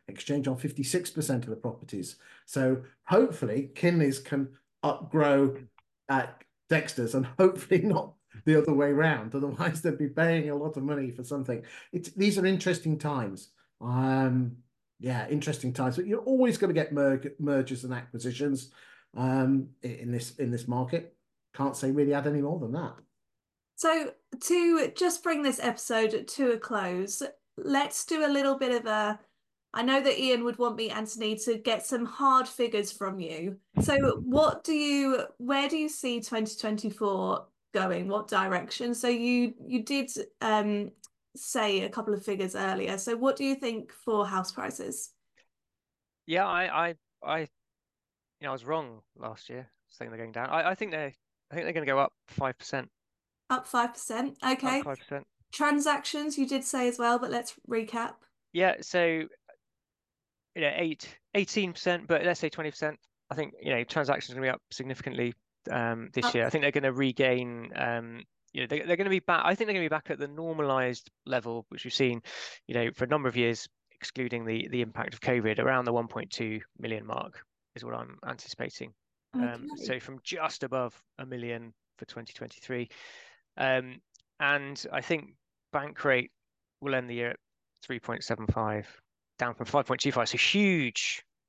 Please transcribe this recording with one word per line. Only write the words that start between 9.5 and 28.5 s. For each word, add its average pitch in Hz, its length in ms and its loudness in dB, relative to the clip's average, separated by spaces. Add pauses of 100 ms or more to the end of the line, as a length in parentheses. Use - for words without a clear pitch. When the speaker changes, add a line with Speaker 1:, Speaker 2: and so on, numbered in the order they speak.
Speaker 1:
they'd 165 160 0
be 147 100 0
paying 160 400 2
a 147 60 -2
lot 147 220 -2
of 135 80 -4
money 139 260 -2
for 127 140 -10
something. 127 400 -4 (280)
It's, 175 180 -6
these 196 280 4
are 185 80 4
interesting 175 520 2
times. 120 520 -4 (300)
Um, 127 800 2 (420)
yeah, 123 280 -2
interesting 139 440 -2
times. 127 240 0
But 185 100 -2
you're 214 140 0
always 254 360 4
gonna 180 160 2
get 156 220 0
merg-, 139 460 2
mergers 135 420 0
and 127 100 -6
acquisitions, 127 800 -4 (460)
um, 131 540 2 (140)
i-, 127 40 -4
in 120 240 -6
this, 120 240 -4
in 120 160 -2
this 120 160 -4
market. 127 480 -2 (380)
Can't 139 220 -2
say 135 140 0
really 143 240 4
add 139 120 0
any 147 140 2
more 156 180 -2
than 117 140 -4
that. 151 220 -6 (800)
Speaker 2:
So 320 360 2 (320)
to 339 520 4
just 359 260 2
bring 311 200 0
this 269 200 0
episode 220 640 0
to 254 260 2
a 220 40 2
close, 196 680 -4 (360)
let's - 480 0
do 311 180 0
a 285 80 4
little 269 240 4